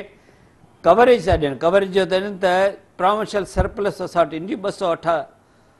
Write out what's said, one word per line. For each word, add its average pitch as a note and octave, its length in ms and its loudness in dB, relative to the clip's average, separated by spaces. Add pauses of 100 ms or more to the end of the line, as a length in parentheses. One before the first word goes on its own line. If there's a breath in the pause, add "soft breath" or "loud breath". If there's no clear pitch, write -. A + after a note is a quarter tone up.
(840 soft breath)
ڪوريج A3 420 6
ٿا F3+ 100 4
ڏين، C#3+ 220 -2
ڪوريج F#3 360 0
جو F#3+ 160 2
ته F#3 100 0
ڏين G3+ 200 -8
ته F#3+ 360 0 (200)
پروونشل G3+ 480 0 (100)
سرپلس G3 460 -4
اسان E3+ 260 0
وٽ C#3+ 60 -12
اينديون F3 280 -8
ٻه G3 180 -4
سؤ F#3 120 -2
اٺا-، D#3+ 340 -2 (560 soft breath)